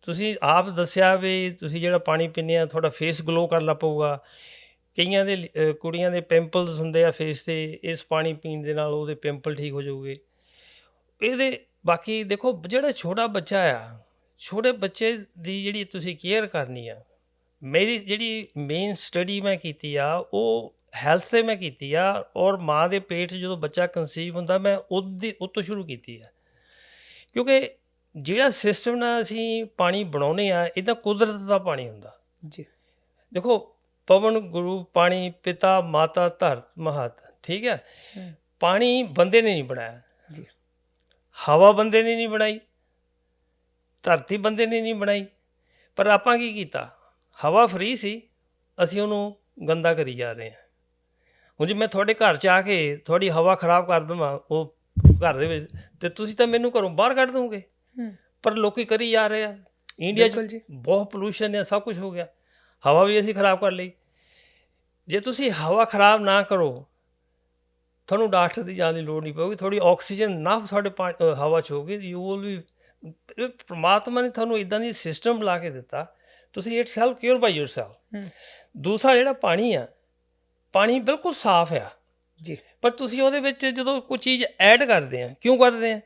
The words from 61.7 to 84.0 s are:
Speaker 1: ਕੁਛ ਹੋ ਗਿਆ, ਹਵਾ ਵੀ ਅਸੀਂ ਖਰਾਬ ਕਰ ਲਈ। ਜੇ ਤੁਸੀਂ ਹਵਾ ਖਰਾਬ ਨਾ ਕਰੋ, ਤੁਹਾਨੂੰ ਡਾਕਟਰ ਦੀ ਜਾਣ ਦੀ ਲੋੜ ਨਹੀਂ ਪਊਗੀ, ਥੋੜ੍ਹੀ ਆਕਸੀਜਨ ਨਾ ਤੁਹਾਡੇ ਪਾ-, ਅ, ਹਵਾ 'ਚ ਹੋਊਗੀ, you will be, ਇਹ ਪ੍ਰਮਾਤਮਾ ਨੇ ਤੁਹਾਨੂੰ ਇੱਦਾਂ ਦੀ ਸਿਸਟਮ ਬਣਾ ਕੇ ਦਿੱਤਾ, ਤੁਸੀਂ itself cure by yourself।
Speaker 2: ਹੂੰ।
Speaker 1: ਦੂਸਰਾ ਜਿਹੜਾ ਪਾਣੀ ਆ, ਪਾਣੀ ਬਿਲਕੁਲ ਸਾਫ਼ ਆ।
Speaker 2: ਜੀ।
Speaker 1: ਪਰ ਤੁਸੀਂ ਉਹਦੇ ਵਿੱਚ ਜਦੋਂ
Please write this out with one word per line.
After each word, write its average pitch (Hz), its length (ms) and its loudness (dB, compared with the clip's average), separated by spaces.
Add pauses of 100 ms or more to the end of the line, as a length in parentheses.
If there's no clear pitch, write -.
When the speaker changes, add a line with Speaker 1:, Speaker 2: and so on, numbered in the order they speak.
Speaker 1:
ਕੁਛ 208 160 -8
ਹੋ 190 140 -10
ਗਿਆ, 175 160 -10 (600)
ਹਵਾ 160 160 8
ਵੀ 208 160 4
ਅਸੀਂ 208 140 -2
ਖਰਾਬ 190 260 2
ਕਰ 196 120 0
ਲਈ। 180 200 -8 (1160)
ਜੇ 180 120 -2
ਤੁਸੀਂ 254 320 -2
ਹਵਾ 170 340 2
ਖਰਾਬ 214 360 6
ਨਾ 196 200 4
ਕਰੋ, 160 460 -2 (1200)
ਤੁਹਾਨੂੰ 208 240 0
ਡਾਕਟਰ 180 320 2
ਦੀ 185 120 -10
ਜਾਣ 165 180 0
ਦੀ 165 80 -4
ਲੋੜ 156 220 -6
ਨਹੀਂ 151 100 -8
ਪਊਗੀ, 175 220 -4
ਥੋੜ੍ਹੀ 196 280 -4
ਆਕਸੀਜਨ 196 480 2
ਨਾ 180 280 0
ਤੁਹਾਡੇ 202 300 -2
ਪਾ-, 185 320 -4
ਅ, 165 140 4
ਹਵਾ 156 260 2
'ਚ - 100 -10
ਹੋਊਗੀ, 180 420 -8
you 180 100 -8
will 196 180 -4
be, 196 220 -8 (800)
ਇਹ 254 40 -4 (200)
ਪ੍ਰਮਾਤਮਾ 202 540 -6
ਨੇ 247 80 -2
ਤੁਹਾਨੂੰ 226 300 -4
ਇੱਦਾਂ 202 200 -4
ਦੀ 233 120 -6
ਸਿਸਟਮ 214 480 -4
ਬਣਾ 185 180 -2
ਕੇ 170 120 -8
ਦਿੱਤਾ, 139 460 -12 (380)
ਤੁਸੀਂ 233 300 -4
itself 240 300 0
cure 254 240 0
by 226 120 4
yourself। 135 420 -4 (240)
Speaker 2:
ਹੂੰ। 202 80 -10 (540)
Speaker 1:
ਦੂਸਰਾ 214 380 2
ਜਿਹੜਾ 262 180 2
ਪਾਣੀ 214 400 0
ਆ, 123 140 -4 (840)
ਪਾਣੀ 226 260 4
ਬਿਲਕੁਲ 294 340 -2
ਸਾਫ਼ 170 400 2
ਆ। 110 160 -4 (520)
Speaker 2:
ਜੀ। 160 160 -12 (240)
Speaker 1:
ਪਰ 240 100 4
ਤੁਸੀਂ 247 300 -4
ਉਹਦੇ 269 180 4
ਵਿੱਚ 269 260 -2
ਜਦੋਂ 262 360 -2